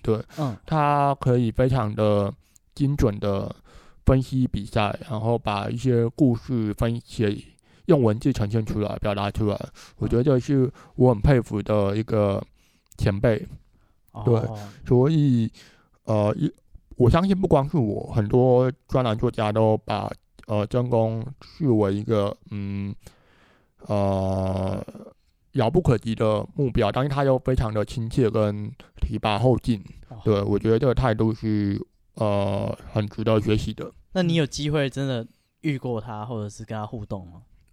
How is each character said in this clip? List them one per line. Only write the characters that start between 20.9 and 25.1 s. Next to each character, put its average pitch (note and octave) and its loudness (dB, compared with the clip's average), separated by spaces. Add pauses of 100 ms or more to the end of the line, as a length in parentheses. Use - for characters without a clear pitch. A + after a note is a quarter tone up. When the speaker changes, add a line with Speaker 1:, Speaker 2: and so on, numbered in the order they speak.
Speaker 1:
视 - -2
为 G#2+ 4
一 G#2 -4
个， G#2 0 (160)
嗯， G2+ -6 (920)
呃， F#2+ -2 (720)